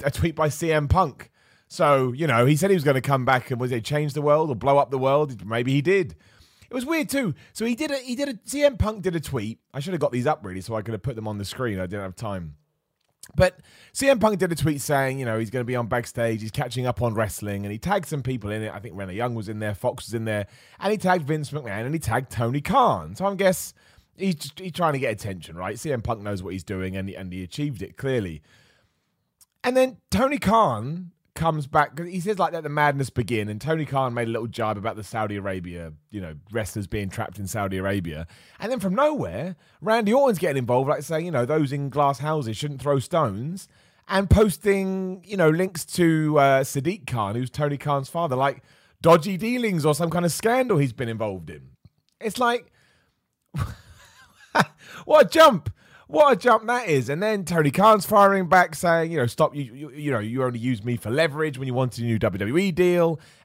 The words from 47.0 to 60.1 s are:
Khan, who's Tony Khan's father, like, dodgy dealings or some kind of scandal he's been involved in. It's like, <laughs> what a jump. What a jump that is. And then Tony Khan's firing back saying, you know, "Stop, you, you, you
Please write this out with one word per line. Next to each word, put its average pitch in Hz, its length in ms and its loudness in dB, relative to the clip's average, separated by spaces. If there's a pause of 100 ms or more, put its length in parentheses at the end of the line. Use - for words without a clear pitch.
Khan, 107 300 -2
who's 123 160 -4
Tony 147 280 -4
Khan's 139 300 -4
father, 170 280 -2
like, 143 260 -2 (400)
dodgy 170 340 6
dealings 214 480 -2
or 151 80 4
some 165 180 0
kind 175 140 0
of 170 60 2
scandal 233 480 2
he's 139 140 2
been 117 160 -6
involved 101 420 -6
in. 69 200 -18 (500)
It's 220 180 -6
like, 240 320 0 (840)
<laughs> - 1500 -6
what 302 220 8
a - 20 -10
jump. 302 400 6 (380)
What 294 280 6
a - 20 4
jump 220 300 4
that 247 200 0
is. 135 220 2
And 151 140 -2
then 208 240 -2
Tony 160 240 2
Khan's 208 340 6
firing 196 420 6
back 175 280 6
saying, 165 360 2
you 170 60 -4
know, 127 100 2
"Stop, 147 300 0
you, 147 60 -4
you, 131 280 -12
you 147 220 -4